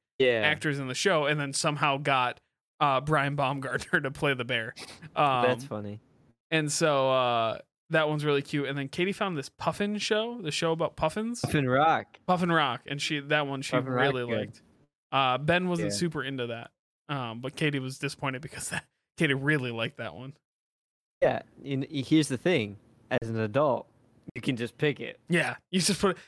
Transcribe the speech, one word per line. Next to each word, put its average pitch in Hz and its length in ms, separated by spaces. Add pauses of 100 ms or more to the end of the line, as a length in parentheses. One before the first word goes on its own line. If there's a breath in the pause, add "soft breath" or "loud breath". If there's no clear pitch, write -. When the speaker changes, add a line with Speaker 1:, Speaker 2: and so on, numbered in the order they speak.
(180)
Speaker 1:
Yeah. 120 260
Speaker 2:
actors 151 340
in 135 100
the 127 60
show, 165 320
and 151 140
then 139 140
somehow 147 440
got, 135 420 (400)
uh, 139 200
Brian 143 360
Baumgartner 135 640
<laughs> - 20
to 135 80
play 143 240
the 123 100
bear. 117 300 (400 loud breath)
Speaker 1:
That's 127 480
Speaker 2:
Um, 139 60
Speaker 1:
funny. 104 320 (500)
Speaker 2:
and 156 200
so, 139 400
uh, 120 480 (320)
that 156 180
one's 151 160
really 143 180
cute. 151 260
And 139 80
then 139 120
Katie 185 240
found 190 240
this 135 140
Puffin 208 480
show, 220 420
the 165 100
show 165 220
about 165 240
puffins. 220 460
Speaker 1:
Puffin 143 260
Rock. 135 580
Speaker 2:
Puffin 180 240
Rock, 147 360
and 143 140
she, 151 200
that 147 260
one 139 160
she - 100
Speaker 1:
Puffin 127 200
Rock 123 80 (140)
Speaker 2:
really 123 120
Speaker 1:
good. 113 120
Speaker 2:
liked. 104 240 (500)
Uh, 131 240
Ben 170 320
wasn't 170 220
Speaker 1:
Yeah. - 60
Speaker 2:
super 156 280
into 131 220
that, 117 240 (400)
um, 120 320
but 135 120
Katie 143 260
was 131 180
disappointed 135 420
because - 280
<laughs> - 20
that, - 160 (320)
Katie 147 160
really 135 360
liked 113 280
that 107 160
one. 127 180 (880)
Speaker 1:
Yeah, 131 220 (200)
and 135 280
y-, 139 160
here's 156 220
the 127 100
thing: 110 400 (320)
as 117 180
an 113 100
adult, 117 480 (480)
you 123 60
can 127 160
just 117 220
pick 147 220
it. - 280
Speaker 2:
Yeah, 156 280 (140)
you 185 100
just 175 200
put 190 160
it, - 120